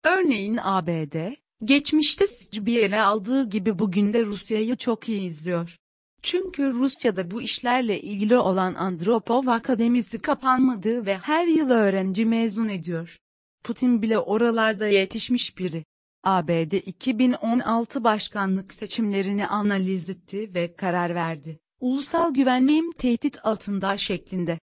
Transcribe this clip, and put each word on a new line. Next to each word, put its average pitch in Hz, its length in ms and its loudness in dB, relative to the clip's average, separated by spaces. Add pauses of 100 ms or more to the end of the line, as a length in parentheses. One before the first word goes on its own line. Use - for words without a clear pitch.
Örneğin 247 600 2
A 190 240 0
B 160 240 -2
D, 170 240 -6 (280)
geçmişte 294 640 2
sicbi 220 460 -4
ele 214 280 2
aldığı 220 480 2
gibi 190 300 -2
bugün 202 340 2
de 233 120 2
Rusya'yı 214 500 -2
çok 233 340 -4
iyi 208 120 -2
izliyor. 170 560 -6 (440)
Çünkü 349 520 -2
Rusya'da 233 580 0
bu 214 100 -6
işlerle 240 600 -2
ilgili 208 360 2
olan 185 360 2
Andropov 214 760 0
Akademisi 233 720 0
kapanmadı 254 880 0
ve 196 120 0
her 311 300 0
yıl 311 220 4
öğrenci 196 560 4
mezun 226 420 0
ediyor. 170 500 -6 (460)
Putin 233 380 0
bile 220 180 2
oralarda 220 680 0
yetişmiş 208 720 0
biri. 165 260 -4 (400)
A 185 240 2
B 165 240 0
D 196 80 0
iki 214 400 -4
bin 247 140 4
on 233 260 0
altı 226 440 -2
başkanlık 196 680 0
seçimlerini 202 720 -2
analiz 190 640 0
etti 196 440 -10
ve 170 220 -2
karar 175 400 0
verdi. 160 440 -6 (200)
"Ulusal 285 540 0
güvenliğim 269 580 4
tehdit - 540 -2
altında." 202 520 -2
şeklinde. 175 640 -4 (160)